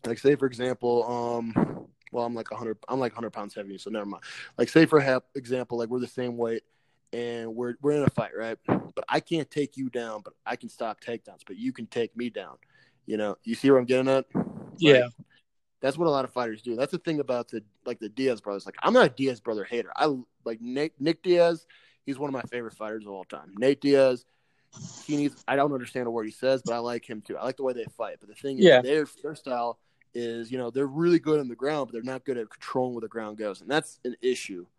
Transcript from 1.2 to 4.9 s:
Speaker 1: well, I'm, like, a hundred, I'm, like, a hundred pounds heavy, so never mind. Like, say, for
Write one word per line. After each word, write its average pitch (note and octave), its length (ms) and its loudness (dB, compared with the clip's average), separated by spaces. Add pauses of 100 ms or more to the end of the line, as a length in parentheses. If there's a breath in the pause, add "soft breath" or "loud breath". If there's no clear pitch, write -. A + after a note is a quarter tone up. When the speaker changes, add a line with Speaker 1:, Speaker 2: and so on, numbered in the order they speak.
Speaker 1:
well, A#2+ 120 -2
I'm, A#2+ 100 -6
like, A2+ 160 -10
a G#2+ 40 -8
hundred, A2 220 -6 (100)
I'm, C3 140 -2
like, A#2+ 100 -2
a - 40 -20
hundred A2+ 160 -8
pounds G2+ 220 -10
heavy, G2 240 -12
so G2+ 120 -12
never G#2+ 160 -4
mind. G2 180 -10 (340 loud breath)
Like, A#2+ 120 2
say, D#3+ 160 10
for D3+ 160 6